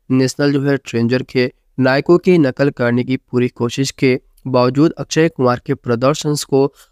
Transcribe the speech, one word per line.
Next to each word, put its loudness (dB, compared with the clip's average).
नेशनल 0
जो 0
है 0
स्ट्रेंजर -2
के -4
नायकों 2
की 2
नकल 2
करने -2
की -4
पूरी -2
कोशिश -4
के 0
बावजूद 2
अक्षय -2
कुमार -2
के -4
प्रदर्शन -2
को 0